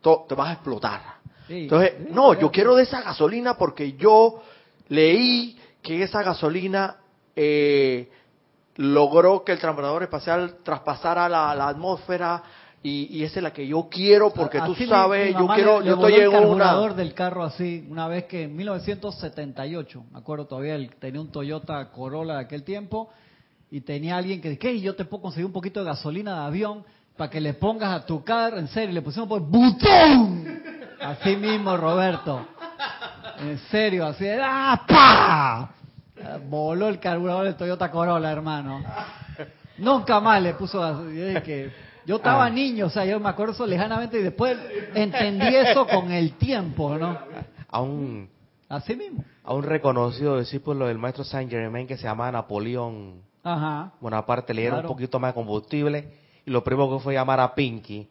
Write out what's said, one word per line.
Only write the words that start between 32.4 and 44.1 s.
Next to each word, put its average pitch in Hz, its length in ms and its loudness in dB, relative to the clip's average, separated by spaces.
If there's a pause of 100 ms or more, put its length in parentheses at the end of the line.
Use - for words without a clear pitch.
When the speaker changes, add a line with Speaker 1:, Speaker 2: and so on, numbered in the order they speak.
Speaker 2:
En 147 180 -8 (120)
serio, 202 360 0
así 151 180 -6
de, 208 180 -2
¡ah, 269 460 0
pa! 156 840 6 (760)
Voló 156 380 -2
el 202 120 -4
carburador 180 460 -4
del 190 100 -2
Toyota 175 360 -4
Corolla, 170 400 0
hermano. 147 500 -8 (960)
Nunca 220 420 2
más 214 220 4
le 180 120 -2
puso 190 260 -6
gas-, 160 180 -4 (160)
yo 170 140 -8
dije 185 160 -4
que 139 280 -10 (340)
yo 180 100 -2
estaba 247 300 2
Speaker 1:
Ah. 240 40 0
Speaker 2:
niño, 233 360 -2
o 165 40 0
sea, 196 160 -2
yo 208 140 -2
me 208 100 -2
acuerdo 208 240 -4
eso 240 140 -8
lejanamente 220 520 -4